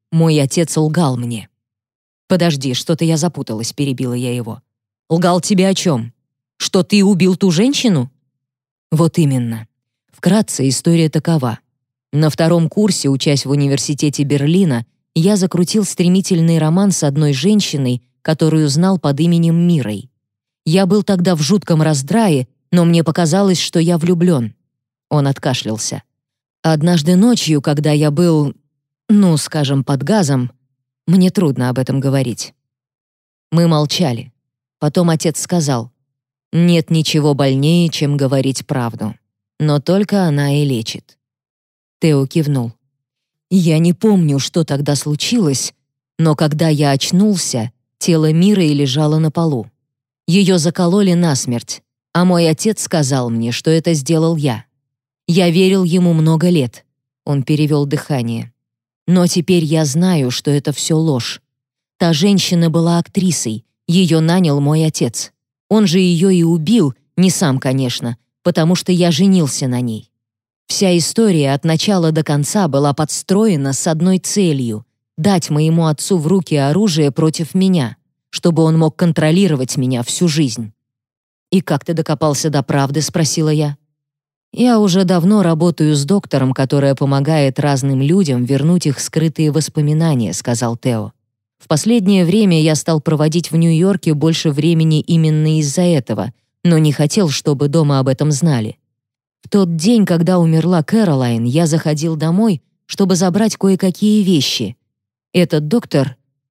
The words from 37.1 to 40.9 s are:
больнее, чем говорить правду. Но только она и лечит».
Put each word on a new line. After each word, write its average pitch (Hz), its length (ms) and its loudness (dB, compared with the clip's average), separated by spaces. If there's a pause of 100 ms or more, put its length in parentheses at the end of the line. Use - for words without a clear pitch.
больнее, 143 560 2
чем 147 300 -2
говорить 135 480 -2
правду. 113 480 -6 (440)
Но 151 220 0
только 196 440 0
она 143 360 0
и 147 60 0
лечит». - 500 -6 (840)